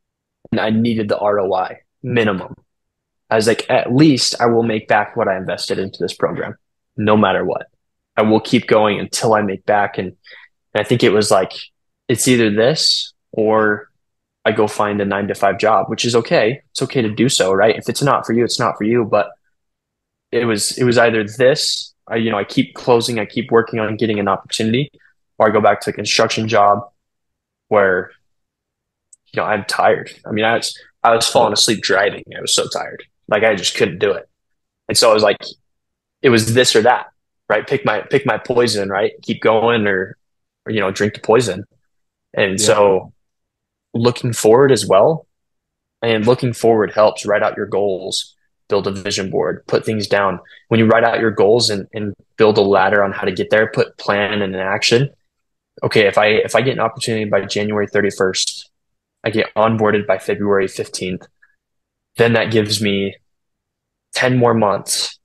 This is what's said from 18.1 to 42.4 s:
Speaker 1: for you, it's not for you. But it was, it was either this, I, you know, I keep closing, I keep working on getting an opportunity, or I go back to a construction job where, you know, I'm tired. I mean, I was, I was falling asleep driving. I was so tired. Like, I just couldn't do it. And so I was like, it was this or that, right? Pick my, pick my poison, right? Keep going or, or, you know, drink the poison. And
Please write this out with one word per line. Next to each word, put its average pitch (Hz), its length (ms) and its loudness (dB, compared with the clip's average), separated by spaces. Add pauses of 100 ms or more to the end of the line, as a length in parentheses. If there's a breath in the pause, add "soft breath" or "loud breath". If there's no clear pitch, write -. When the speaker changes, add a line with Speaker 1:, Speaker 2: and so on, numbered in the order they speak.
Speaker 1:
for 117 80 -2
you, 117 100 2
it's - 160 -4
not 113 160 -2
for - 80 -6
you. 117 220 0
But 104 240 0 (1000)
it 120 120 0
was, 107 320 -2
it 131 80 0
was 117 140 2
either 113 260 2
this, 127 720 -2 (120)
I, 113 100 -8
you 113 140 -2
know, 107 60 -2
I 101 80 -2
keep - 300 -4
closing, 117 440 0
I 104 60 -4
keep 120 260 -8
working 117 300 2
on 107 160 -4
getting 107 220 -2
an 101 100 -2
opportunity, 113 640 -2 (480 soft breath)
or 110 100 4
I 104 40 2
go 104 100 2
back 104 200 2
to - 80 -6
a - 20 -2
construction 110 560 -2
job 101 320 2 (880)
where, 95 420 0 (1200)
you 113 80 -4
know, 87 60 -2
I'm 101 180 -2
tired. - 460 0 (160)
I - 60 -12
mean, 107 120 -2
I 113 120 0
was, - 220 -8 (240 loud breath)
I 117 120 4
was 113 120 0
falling 113 280 2
asleep 104 260 0
driving. 98 440 -2 (120)
I - 60 -14
was - 100 -6
so - 140 -2
tired. - 380 -10 (220)
Like, 104 160 -2
I 110 120 4
just 90 200 -4
couldn't 95 260 -2
do 101 120 2
it. - 160 -12 (600)
And 104 100 -2
so 120 120 6
I 107 40 6
was 107 80 2
like, 101 160 2 (800)
it 143 80 2
was 113 240 4
this 123 240 2
or 110 60 4
that, 110 240 2 (420)
right? 104 180 0
Pick - 200 -4
my, 107 140 0
pick - 260 -2
my 113 100 0
poison, 110 540 -2
right? 101 220 -2 (100)
Keep - 180 -6
going 113 460 2
or, 95 320 -4 (480)
or, - 60 -8
you 110 80 -2
know, 95 100 0
drink 104 240 -2
the - 60 -18
poison. 107 440 0 (720)
And 98 260 -2